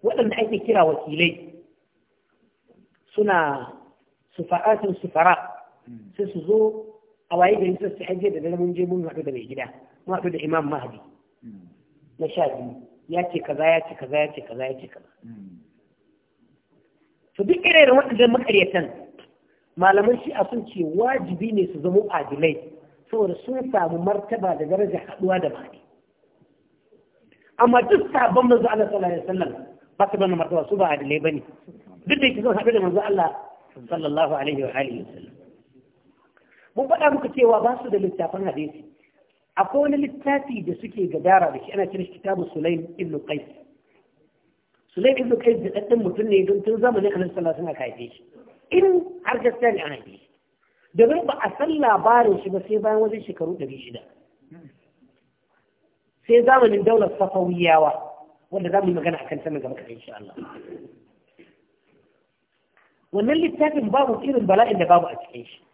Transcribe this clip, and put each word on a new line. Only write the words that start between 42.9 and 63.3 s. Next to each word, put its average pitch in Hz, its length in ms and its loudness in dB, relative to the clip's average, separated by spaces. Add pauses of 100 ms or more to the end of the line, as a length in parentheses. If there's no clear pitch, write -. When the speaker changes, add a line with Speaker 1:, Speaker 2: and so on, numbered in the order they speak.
Speaker 1:
ibn 160 200 -6 (100)
Qais. 151 160 -8 (1500)
Sulaim 254 220 4
ibn 240 180 0
Qais - 260 2
da 190 80 -6
ɗaɗɗan 226 320 0
mutum 185 260 -2
ne 190 180 4
don 202 160 0
tun 220 180 -2
zamanin 208 340 2
Annabi 180 200 -4
sallallahu 165 200 -2
alaihi 160 80 -10
wasallam 160 140 -8
aka 127 80 -8
haife 120 280 -14
shi. - 100 -20 (480)
In 359 340 4 (200)
har 233 140 -2
gaskiya 233 360 0
ne 180 80 -4
an 151 100 -8
haife 113 160 -16
shi. - 200 -20 (680)
Domin 269 320 4
ba 285 140 -4
a 196 180 -4
san 311 120 -2 (100)
labarin 220 600 4
shi 196 80 -8
ba 190 180 -4
sai 214 100 0
bayan 214 220 0
wajen 220 240 -2
shekaru 175 340 -8
ɗari 135 200 -10
shida. 120 220 -18 (2250)
Sai 240 180 8
zamanin 233 400 6
daular 214 340 4
Safawiyawa, 175 720 2 (580)
wanda 175 200 -4
za 196 100 4
mu 190 80 0
yi 175 60 0
magana 160 240 -2
a - 100 -14
kan 143 140 -8
ta 160 80 -8
nan 147 120 -8
gaba 127 120 -10
kaɗan, 117 160 -18
insha 117 260 -20
Allah. 104 180 -20 (2750)
Wannan 226 280 0